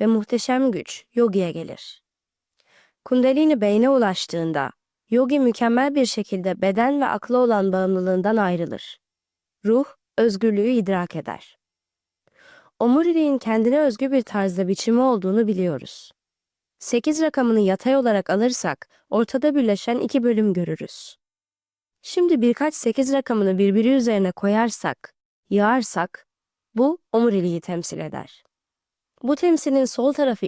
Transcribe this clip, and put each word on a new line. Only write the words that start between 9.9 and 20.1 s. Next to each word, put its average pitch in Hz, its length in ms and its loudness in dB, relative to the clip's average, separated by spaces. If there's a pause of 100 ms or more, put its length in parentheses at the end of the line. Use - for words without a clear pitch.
özgürlüğü 214 520 0
idrak 190 460 -2
eder. - 420 -12 (1200)
Omuriliğin 302 580 2
kendine 226 420 0
özgü 269 320 0
bir 269 100 2
tarzda 190 460 -4
biçimi 226 340 0
olduğunu 214 460 0
biliyoruz. 180 640 -4 (680)
Sekiz 302 420 -2
rakamını 247 380 2
yatay 202 360 2
olarak 226 340 0
alırsak, 202 600 -2 (200)
ortada 262 460 0
birleşen 233 440 0
iki 240 240 -2